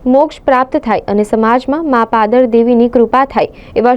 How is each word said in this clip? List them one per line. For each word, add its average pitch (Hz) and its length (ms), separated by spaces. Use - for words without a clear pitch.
મોક્ષ 294 320
પ્રાપ્ત 262 400
થાય 208 180
અને 208 160
સમાજમાં 254 640
મા 226 180
પાદર 226 280
દેવીની 233 420
કૃપા 240 380
થાય, - 180
એવા 247 220